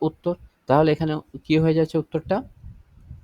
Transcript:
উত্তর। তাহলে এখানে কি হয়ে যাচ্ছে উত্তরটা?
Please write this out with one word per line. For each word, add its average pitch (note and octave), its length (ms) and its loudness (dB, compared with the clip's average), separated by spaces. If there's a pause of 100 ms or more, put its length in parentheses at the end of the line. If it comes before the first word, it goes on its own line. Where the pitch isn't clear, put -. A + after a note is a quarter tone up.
উত্তর। D#3+ 320 -4 (340)
তাহলে D3+ 240 4
এখানে D#3 220 -2 (300)
কি D#3 140 0
হয়ে D#3+ 160 4
যাচ্ছে D#3+ 240 0
উত্তরটা? D#3+ 400 -4 (880)